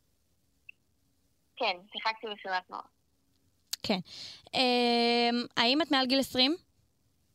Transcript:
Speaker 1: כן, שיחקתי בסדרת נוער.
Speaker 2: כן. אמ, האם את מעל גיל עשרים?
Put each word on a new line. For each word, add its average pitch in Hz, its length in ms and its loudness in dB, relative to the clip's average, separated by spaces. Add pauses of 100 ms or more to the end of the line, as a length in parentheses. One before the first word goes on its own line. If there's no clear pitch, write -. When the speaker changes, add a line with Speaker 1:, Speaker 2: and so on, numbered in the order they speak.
(1600)
Speaker 1:
כן, 202 220 -2 (140)
שיחקתי 220 360 -6
בסדרת 190 420 -6
נוער. - 120 -12 (1000)
Speaker 2:
כן. 190 160 -2 (540)
אמ, 240 920 2 (140)
האם 240 240 4
את 330 100 0
מעל 262 140 2
גיל 262 140 2
עשרים? 262 360 2 (800)